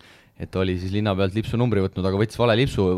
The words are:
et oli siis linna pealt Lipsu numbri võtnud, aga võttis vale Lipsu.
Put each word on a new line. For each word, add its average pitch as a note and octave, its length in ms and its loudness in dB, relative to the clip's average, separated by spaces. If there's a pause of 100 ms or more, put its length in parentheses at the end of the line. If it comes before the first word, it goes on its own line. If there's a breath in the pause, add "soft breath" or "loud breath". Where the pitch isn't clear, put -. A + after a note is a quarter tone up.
(460 loud breath)
et F#2 160 -4
oli F#2 160 0
siis F#2 160 -6
linna G#2 240 0
pealt F#2+ 160 0
Lipsu A2+ 240 -2
numbri G#2+ 240 2
võtnud, F#2 240 -2
aga F#2+ 140 0
võttis A2 180 -2
vale A#2 220 4
Lipsu. G2+ 380 2